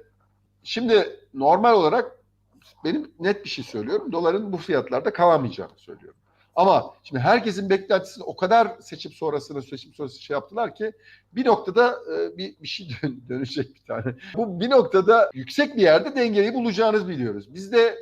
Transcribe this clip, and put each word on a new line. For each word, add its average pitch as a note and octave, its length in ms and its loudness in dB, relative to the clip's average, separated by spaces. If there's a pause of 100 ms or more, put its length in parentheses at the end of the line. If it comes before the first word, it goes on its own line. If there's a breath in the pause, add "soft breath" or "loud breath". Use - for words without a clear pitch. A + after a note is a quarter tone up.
(640)
şimdi A3+ 580 0 (140)
normal F#3 400 4
olarak F#3+ 440 2 (680)
benim D3+ 260 -4 (100)
net G3+ 240 -2
bir - 60 -12
şey B2+ 140 -10
söylüyorum. F3 480 -6
Doların F3+ 400 -2
bu F3+ 40 -4
fiyatlarda C#3 560 -2
kalamayacağını C3+ 640 0
söylüyorum. - 420 -20 (380)
Ama E3+ 460 2
şimdi C3 180 -6
herkesin G3 500 0
beklentisini G3 540 -2
o D#3 120 -10
kadar G#3+ 440 2
seçim D3+ 320 -16
sonrasını, D3 500 -6
seçim - 320 -18
sonrası C#3 280 -14
şey C#3+ 120 -8
yaptılar G3 400 -6
ki G#3+ 180 -8 (400 soft breath)
bir C4 140 -6
noktada, A#3 520 2 (160)
e, E3+ 220 -4
bir, F#3+ 260 -12
bir D3 60 -16
şey F3+ 200 -12
<laughs> A#2+ 140 -12
dön-, C3 260 -6
dönecek C3 460 -8
bir - 100 -20
tane. A#2+ 300 -8 (200 loud breath)
Bu G3 260 -6
bir A#3 100 -2
noktada G#3 640 4
yüksek C#4+ 420 -2
bir G#3+ 60 0
yerde F3 340 6
dengeyi A3 380 2
bulacağınızı G#3+ 540 0
biliyoruz. A#2 460 -6
Biz G3 180 -14
de A3+ 300 2